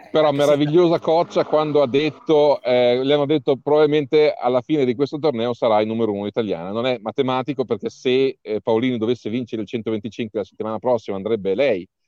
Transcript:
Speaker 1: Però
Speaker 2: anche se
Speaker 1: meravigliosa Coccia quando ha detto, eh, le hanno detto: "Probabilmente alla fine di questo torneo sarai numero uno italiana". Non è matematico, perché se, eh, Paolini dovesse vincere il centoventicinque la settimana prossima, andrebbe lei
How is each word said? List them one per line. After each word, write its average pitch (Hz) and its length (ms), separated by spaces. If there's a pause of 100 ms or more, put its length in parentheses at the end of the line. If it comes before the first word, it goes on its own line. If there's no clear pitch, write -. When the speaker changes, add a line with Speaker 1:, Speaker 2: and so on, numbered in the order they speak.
(100)
Speaker 1:
Però 151 220
Speaker 2:
anche 143 80
se 147 160
Speaker 1:
meravigliosa 160 440
Coccia 165 440
quando 151 380
ha 135 40
detto, 147 760
eh, 123 420
le 139 80
hanno 147 140
detto: 147 320
"Probabilmente 151 720
alla 123 300
fine 147 240
di 123 80
questo 139 240
torneo 123 340
sarai 110 320
numero 113 300
uno 101 120
italiana". 95 440
Non 117 160
è 127 120
matematico, 127 680
perché 113 240
se, 131 500
eh, 107 220
Paolini 120 340
dovesse 113 320
vincere 113 340
il 95 60
centoventicinque 110 680
la 98 80
settimana 110 320
prossima, 113 380
andrebbe 98 380
lei 107 320 (220)